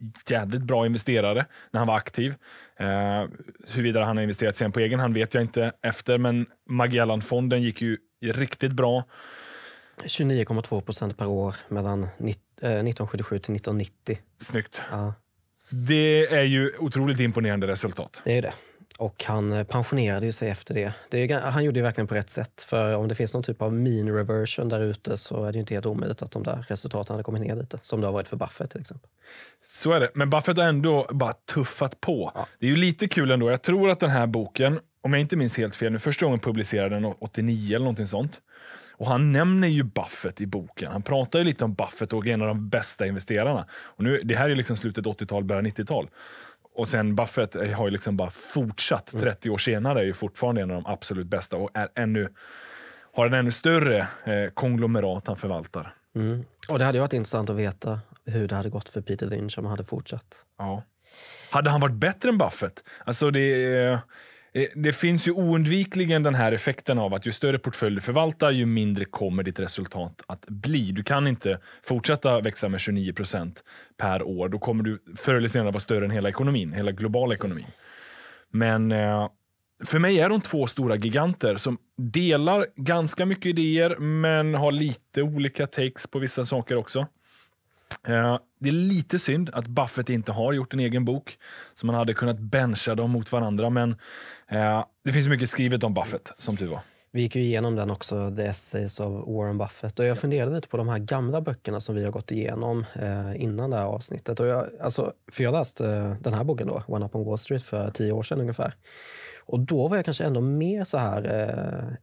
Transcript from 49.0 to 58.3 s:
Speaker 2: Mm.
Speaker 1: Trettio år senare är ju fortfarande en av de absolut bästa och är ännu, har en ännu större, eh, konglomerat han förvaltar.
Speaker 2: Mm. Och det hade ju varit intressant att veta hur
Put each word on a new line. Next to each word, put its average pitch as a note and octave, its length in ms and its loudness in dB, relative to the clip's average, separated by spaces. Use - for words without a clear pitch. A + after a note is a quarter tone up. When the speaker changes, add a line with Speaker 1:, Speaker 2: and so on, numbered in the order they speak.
Speaker 2:
Mm. A2 100 -2
Speaker 1:
Trettio G#2 260 -2
år G#2 80 0
senare A#2+ 420 0
är G2+ 40 2
ju F#2+ 100 0
fortfarande A2+ 480 -2
en F#2 100 -2
av F2 120 -4
de G2+ 80 -8
absolut F#2 360 -6
bästa F2+ 300 -4
och G2 160 -4
är G#2 220 -4
ännu, A2 340 0
har A#2+ 120 4
en A#2+ 80 4
ännu B2 180 4
större, C#3 560 4
eh, G2+ 300 0
konglomerat A2+ 720 0
han G2+ 100 -4
förvaltar. E2+ 560 -6
Speaker 2:
Mm. A#2 280 -2
Och D3 100 2
det C3 60 6
hade C3 120 2
ju B2+ 40 2
varit C#3 120 0
intressant A2 360 -2
att G#2 60 -2
veta G#2+ 440 -2
hur A2 220 0